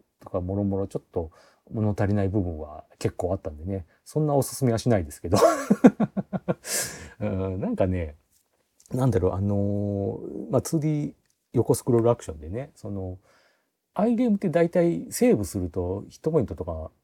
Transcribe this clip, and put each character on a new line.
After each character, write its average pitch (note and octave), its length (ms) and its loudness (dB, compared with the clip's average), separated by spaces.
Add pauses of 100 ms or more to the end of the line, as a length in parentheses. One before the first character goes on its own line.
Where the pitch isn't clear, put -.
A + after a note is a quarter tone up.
(200)
と - 100 -20
か F#2 120 -4
も F#2 140 -4
ろ G2+ 80 0
も G2 140 0
ろ G2 100 -4
ち - 100 -8
ょ - 20 -4
っ - 120 -20
と E2 200 -6 (400)
物 G#2+ 260 0
足 G2+ 100 0
り G#2 60 2
な G#2 100 2
い F#2+ 60 0
部 G2 120 0
分 F2 180 -4
は D2+ 260 -14 (140)
結 - 160 -2
構 F2 180 -2
あ - 20 -2
っ - 40 -4
た - 100 -8
ん D2 80 -14
で D#2+ 80 -12
ね、 F#2+ 200 -6 (200)
そ - 140 -6
ん D3+ 80 0
な C#3+ 80 2
お C3 80 4
す - 120 -6
す C3+ 100 -2
め A#2+ 60 4
は A2+ 60 2
し B2 120 -2
な A2 100 4
い D#2+ 60 -4
で D2+ 60 -12
す - 100 -18
け F2 80 -6
ど。 G2+ 100 4
<laughs> - 1800 0
う G#2+ 60 -4
ん、 F#2+ 340 -2
な E3+ 100 -4
ん A#3+ 60 -2
か F#2+ 120 2
ね、 F2 280 -2 (760)
な C3 140 2
ん B2+ 60 4
だ A2+ 80 4
ろ - 100 2
う、 - 40 -4
あ F#2+ 80 -2
の G2+ 800 0
ー、 - 320 -10
ま B2 80 4
あ、 - 20 -6
ツ - 160 -2
ー - 20 2
デ D3+ 80 -2
ィ D3+ 200 -2
ー - 60 -10 (400)
横 A#2+ 220 4
ス - 80 -8
ク C3 80 0
ロ A#2 80 6
ー - 40 0
ル A#2 60 4
ア A#2+ 60 4
ク - 80 -18
シ - 80 -10
ョ D#2 40 -8
ン D2+ 40 -16
で D2+ 100 -14
ね、 B2+ 260 -8
そ - 140 -14
の、 F#2+ 280 -8 (760)
あ G3 100 0
あ A3+ 40 2
い A#3+ 60 2
う - 20 2
ゲ B3 120 2
ー - 20 2
ム G3+ 80 2
っ - 20 0
て F#3 100 0
大 E3+ 200 4
体 E3+ 420 2
セ A#3+ 220 4
ー - 20 6
ブ G#2 80 0
す F#2+ 140 -6
る F2+ 120 -2
と F2+ 400 -4
ヒ - 100 -20
ッ - 20 -20
ト D#3 100 0
ポ D#3+ 80 4
イ A2+ 40 2
ン - 20 0
ト E2 100 -8
と - 100 -8
か D#2+ 260 -8 (120)